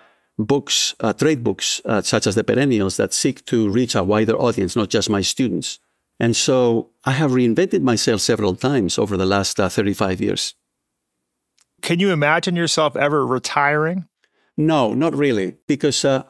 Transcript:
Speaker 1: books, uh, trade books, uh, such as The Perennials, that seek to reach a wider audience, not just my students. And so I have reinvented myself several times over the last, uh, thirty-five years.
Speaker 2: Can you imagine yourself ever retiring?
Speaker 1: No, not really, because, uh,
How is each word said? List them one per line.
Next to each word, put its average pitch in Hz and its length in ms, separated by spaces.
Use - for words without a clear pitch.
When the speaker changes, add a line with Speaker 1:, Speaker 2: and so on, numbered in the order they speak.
Speaker 1:
books, - 640
uh, 110 140
trade 143 300
books, - 420
uh, 107 160
such - 260
as 101 80
The 107 80
Perennials, 107 540
that - 160
seek - 320
to 110 240
reach 117 260
a 98 80
wider 107 320
audience, 110 400
not 107 140
just - 200
my 101 120
students. 92 580
And 117 160
so 123 540
I 135 60
have 139 200
reinvented 127 500
myself 117 380
several 107 360
times 127 420
over 104 180
the 92 100
last, 98 340
uh, 95 100
thirty-five 98 500
years. 101 360
Speaker 2:
Can 175 180
you 196 120
imagine 160 440
yourself 160 400
ever 143 300
retiring? 151 800
Speaker 1:
No, 151 380
not 139 220
really, 120 420
because, 143 380
uh, 131 240